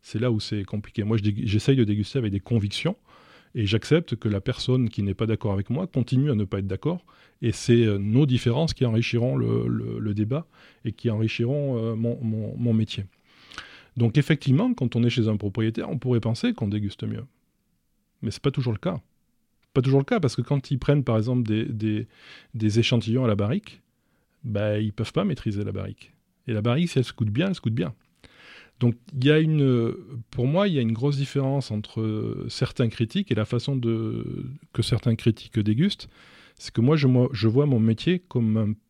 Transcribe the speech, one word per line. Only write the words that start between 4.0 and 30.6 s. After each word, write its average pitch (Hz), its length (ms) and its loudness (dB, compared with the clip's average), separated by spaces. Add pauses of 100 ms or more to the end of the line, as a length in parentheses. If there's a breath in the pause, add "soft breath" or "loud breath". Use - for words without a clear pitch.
que 113 140 -4
la 101 120 0
personne 127 480 0
qui 104 140 -4
n'est 98 100 0
pas 110 140 -2
d'accord 107 260 0
avec 98 180 -2
moi 170 180 -2
continue 131 420 2
à 120 60 2
ne 107 80 2
pas 98 160 -4
être 98 80 -4
d'accord. 151 360 -4 (380 soft breath)
Et 117 80 2
c'est, 117 340 4
euh, 104 140 2
nos 110 280 4
différences 127 480 0
qui 127 120 0
enrichiront 117 500 0
le, 117 300 0
le, 113 320 -4
le 107 160 -2
débat 110 320 -2 (380 soft breath)
et 113 80 -4
qui - 180 -4
enrichiront, 120 680 0
euh, 113 180 -2
mon, 117 260 -2
mon, 110 340 -4
mon 120 160 2
métier. 110 340 0 (920 loud breath)
Donc 117 200 2
effectivement, 151 560 2
quand 127 220 -2
on 117 80 2
est 120 80 4
chez 113 160 0
un 107 100 0
propriétaire, 107 540 -2
on 147 80 -4
pourrait 123 220 0
penser 117 340 -2
qu'on 117 140 -2
déguste 104 340 -4
mieux. 110 220 -6 (1000)
Mais 113 80 -2
c'est - 120 -12
pas 143 100 2
toujours 123 200 -2
le 104 60 -4
cas. 175 220 -4 (720)
Pas 135 80 4
toujours 135 180 4
le 139 40 0
cas, 240 140 0
parce 147 160 0
que 123 80 -2
quand 139 280 -2
ils 135 80 0
prennent 143 260 2
par 113 140 2
exemple 120 280 0
des, 110 200 0
des, 107 420 -2 (460 loud breath)
des 107 240 2
échantillons 117 460 2
à 120 40 2
la 104 80 2
barrique, 107 460 -2 (600)
bah, 107 360 0
ils 107 140 -2
peuvent - 200 -6
pas 175 120 0
maîtriser 110 380 -2
la 104 100 -6
barrique. 98 420 -10 (320)
Et 123 60 -4
la 107 100 -2
barrique, 127 260 0
si - 100 0
elle 120 60 2
se - 80 -10
goûte 110 160 -2
bien, 135 200 0
elle 190 60 -2
se - 60 -12
goûte 110 140 -2
bien. 113 200 -4 (840 loud breath)
Donc 120 140 2 (180)
il 127 120 -2
y 143 60 6
a 151 80 6
une, 139 540 2 (380)
pour 120 160 -2
moi, 180 220 2